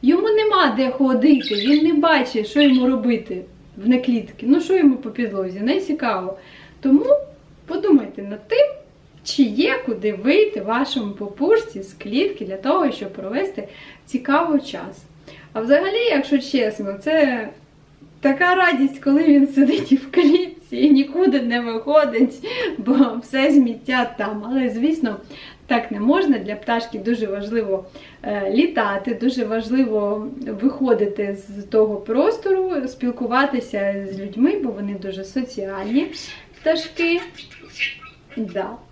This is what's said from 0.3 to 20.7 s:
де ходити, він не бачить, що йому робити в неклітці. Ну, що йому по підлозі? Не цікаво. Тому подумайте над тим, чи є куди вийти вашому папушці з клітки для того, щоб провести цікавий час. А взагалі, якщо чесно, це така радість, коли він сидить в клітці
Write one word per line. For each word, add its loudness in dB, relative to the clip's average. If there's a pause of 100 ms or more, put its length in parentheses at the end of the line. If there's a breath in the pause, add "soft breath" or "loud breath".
де 0
ходити, 4
він 2
не 2
бачить, 2
що 2
йому 6
робити -2 (360)
в -2
неклітці. 0
Ну, 2
що 0
йому 6
по -10
підлозі? -6
Не 0
цікаво. -4 (420 loud breath)
Тому 4 (600)
подумайте 2
над -12
тим, 4 (560)
чи 0
є 0
куди -4
вийти 2
вашому -4
папушці -2
з -18
клітки -4
для -10
того, 0
щоб -12
провести -8 (380 loud breath)
цікавий 0
час. -14 (500 loud breath)
А -6
взагалі, 2
якщо 0
чесно, -2 (100)
це 0 (680)
така 2
радість, 2
коли 4
він 6
сидить 2
в 0
клітці 2